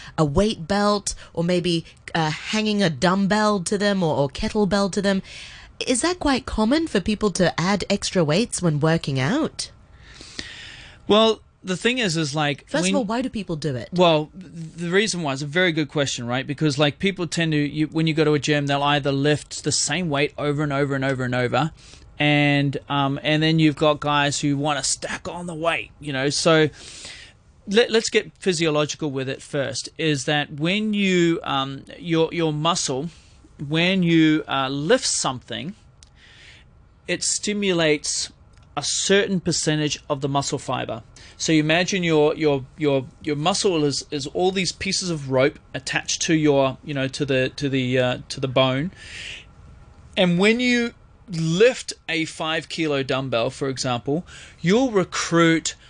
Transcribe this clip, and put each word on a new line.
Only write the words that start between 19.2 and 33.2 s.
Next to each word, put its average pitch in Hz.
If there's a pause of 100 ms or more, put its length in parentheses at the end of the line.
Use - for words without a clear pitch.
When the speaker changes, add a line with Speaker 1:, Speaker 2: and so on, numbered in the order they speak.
Speaker 2:
the 147
same 165
weight 143
over 147
and 147
over 139
and 135
over 131
and 123
over, 123 (440)
and, 143 (100)
um, 139
and 151
then 160
you've 156
got 151
guys 147
who 143
wanna 143
stack -
on 175
the 175
weight, 156
you 147
know? 135
So 156 (960)
let, 208
let's 220
get -
physiological 151
with 131
it -
first, 127 (100)
is 151
that 147
when 196
you, 180
um, 135 (120)
your, 160
your 160
muscle, 151 (600)